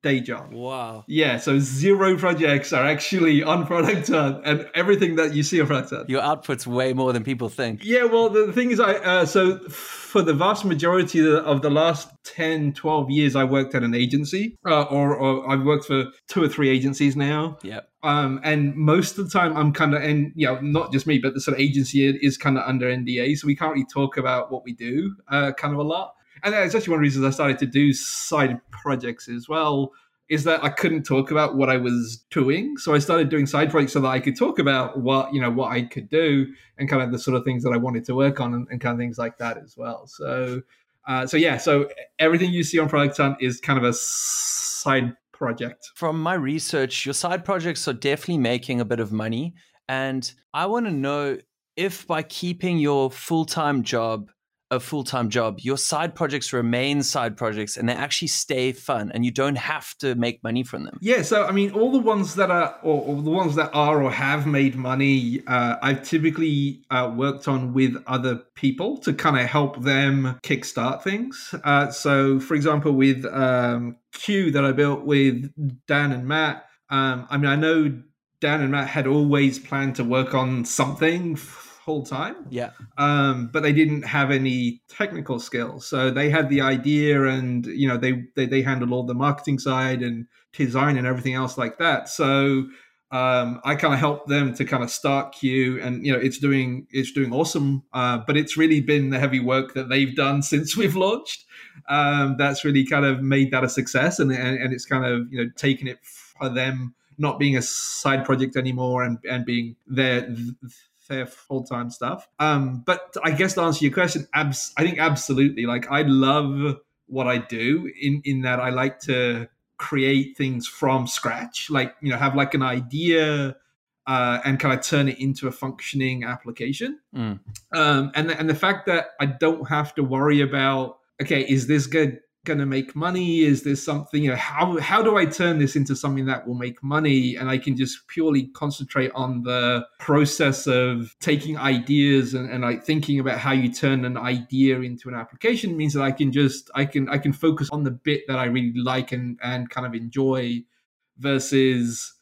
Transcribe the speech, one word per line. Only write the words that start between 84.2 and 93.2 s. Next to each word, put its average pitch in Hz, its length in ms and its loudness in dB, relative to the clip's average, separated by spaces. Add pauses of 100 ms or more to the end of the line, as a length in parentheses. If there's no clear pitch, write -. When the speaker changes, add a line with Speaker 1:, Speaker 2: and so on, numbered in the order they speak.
Speaker 1:
any 127 600 0
technical 147 480 -6
skills. 120 480 -8
So 131 240 0
they 139 180 0
had 147 220 2
the 139 100 4
idea 143 640 2
and, 127 400 0
you 131 240 0
know, 123 80 0
they, 123 280 0 (120)
they, 135 80 0
they 131 160 2
handled 127 320 -2
all 123 120 -2
the 123 100 -4
marketing 139 440 0
side 131 440 -2
and 120 240 -6 (260)
design 135 460 0
and 127 80 -2
everything 127 260 -2
else 127 240 -4
like 120 220 -4
that. 160 320 0
So, 139 560 2 (440)
um, 127 540 0